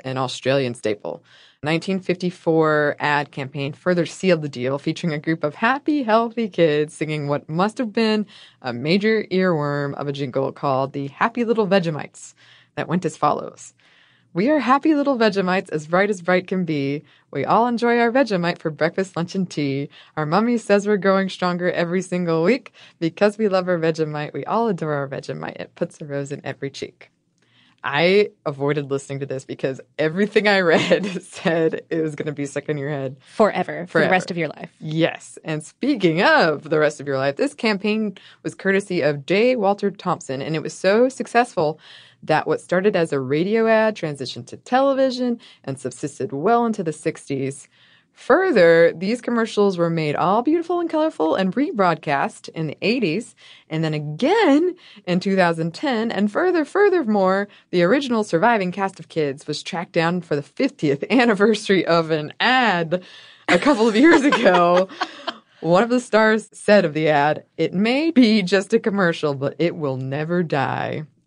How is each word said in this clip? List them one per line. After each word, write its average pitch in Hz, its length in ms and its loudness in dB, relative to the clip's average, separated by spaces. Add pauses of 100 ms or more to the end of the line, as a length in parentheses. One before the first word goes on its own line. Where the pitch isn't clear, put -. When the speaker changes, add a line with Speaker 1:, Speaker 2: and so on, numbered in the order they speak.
Speaker 1:
an 131 140 -6
Australian 131 560 -2
staple. 104 500 -6 (380)
Nineteen 165 380 -2
fifty-four 160 1000 0
ad 147 320 -2
campaign 139 420 -8
further 175 320 0
sealed 170 360 0
the 151 80 -6
deal, 131 300 -4
featuring 160 340 -4
a 147 60 -4
group 160 240 -4
of - 120 -4
happy, 277 480 0
healthy 226 460 0
kids 151 440 2
singing 151 340 -4
what 143 200 -4
must 185 300 -2
have 226 160 -4
been 214 320 0 (360)
a 123 120 -6
major 190 580 0
earworm 147 600 0
of 139 140 -6
a 143 60 -2
jingle 135 380 -4
called 135 420 -2
the 139 140 -8
Happy 226 380 -2
Little 220 220 0
Vegemites 165 680 -2 (420)
that 147 120 -4
went 180 180 -2
as 156 100 -4
follows. - 580 -2 (600)
"We 196 160 0
are 302 100 2
happy 277 360 2
little 285 200 0
Vegemites, 196 560 0
as 151 140 -4
bright 180 240 2
as 185 140 -6
bright 180 240 0
can 185 180 -2
be. 147 380 -2 (280)
We 139 140 -4
all 208 220 2
enjoy 240 320 0
our 233 120 2
Vegemite 202 460 0
for 165 140 -6
breakfast, 170 440 -2
lunch, 170 200 -4
and 190 120 -2
tea. 143 420 -4 (280)
Our 156 80 -2
mummy 220 320 2
says 202 300 0
we're 208 100 2
growing 190 320 2
stronger 180 420 -2
every 175 300 -2
single 175 420 -2
week. 214 300 0 (260)
Because 202 380 0
we 220 100 0
love 185 200 0
our 180 100 0
Vegemite, 156 560 -4
we 139 120 -8
all 226 220 -2
adore 160 260 -2
our 143 140 -4
Vegemite. 143 500 -10
It - 180 -14
puts - 260 -8
a 160 40 -14
rose 143 260 -8
in 139 120 -10
every 135 280 -8
cheek." - 400 -14 (720)
I 180 440 2 (160)
avoided 143 440 -4
listening 139 300 -6
to 139 60 -8
this 131 180 -8
because 135 380 -6 (180)
everything 196 480 0
I 196 140 4
read 175 600 2
<laughs> - 0 -
said 165 680 -2
it 160 120 -2
was 156 140 -4
gonna 151 160 -6
be 143 140 -6
stuck 143 240 -8
in 151 80 -4
your 139 120 -6
head. 135 280 -6 (100)
Speaker 2:
Forever. 180 460 0 (140)
For - 120 0
the 151 60 4
Speaker 1:
Forever. 143 60 0
Speaker 2:
rest 185 200 0
of 175 60 -8
your 165 100 -4
life. - 320 -14
Speaker 1:
Yes. 156 640 -4
And 151 180 -6
speaking 190 600 0
of 175 460 2
the 156 100 2
rest 151 220 0
of 143 60 -10
your 139 100 -2
life, 139 180 0
this 285 180 -2
campaign 214 640 -2 (240)
was 156 140 -8
courtesy 190 460 -2
of 143 240 -2
J. 233 320 2
Walter 202 340 0
Thompson, 156 500 -6
and 151 140 -4
it 156 80 -4
was 165 100 -10
so 220 360 2
successful 226 680 -2 (480)
that 151 220 0
what 147 140 -2
started 190 340 0
as 165 160 0
a 139 80 0
radio 175 480 0
ad 220 300 2
transitioned 135 500 -8
to - 80 -16
television 254 840 0 (280)
and 135 120 -6
subsisted - 540 -8
well 220 340 2
into 220 180 -4
the 160 100 -4
sixties. 139 760 -8 (460)
Further, 190 840 4
these 202 260 -4
commercials 220 560 0
were 170 120 0
made 160 260 -2
all 196 280 2
beautiful 339 360 0
and 339 100 -4
colorful 311 460 0
and 190 180 0
rebroadcast 175 960 -2
in 160 180 -6
the - 140 -10
eighties, 208 540 -2 (340)
and 160 140 -2
then 156 100 -2
again 294 840 2 (300)
in 180 140 0
two 196 160 -2
thousand 170 380 2
ten. 233 380 -2
And 208 200 -2
further, 339 320 0
furthermore, 214 880 2 (220)
the 180 120 2
original 240 400 2
surviving 196 480 2
cast 190 280 -6
of 165 100 -20
kids 147 380 -4
was 151 160 -8
tracked - 300 -8
down 170 280 0
for 160 140 -4
the 143 80 -4
fiftieth 160 640 -2
<laughs> - 20 -12
anniversary 208 760 2
of 165 260 2
an 151 280 -2
ad 185 640 2 (460)
a 180 80 4
couple 226 300 2
of 208 80 2
years 302 280 6
ago. 180 640 4 (380)
<laughs> - 340 -14
One 175 240 4
of 226 60 -2
the 247 100 2
stars 220 540 2
said 202 320 4
of 151 80 -4
the 156 160 0
ad, 151 360 2 (120)
"It 160 160 -2
may 254 380 0
be 220 320 4
just 190 300 0
a 226 60 2
commercial, 175 540 0
but 139 260 -4
it 165 160 0
will 139 220 -4
never 151 460 -4
die. 139 600 -4 (240)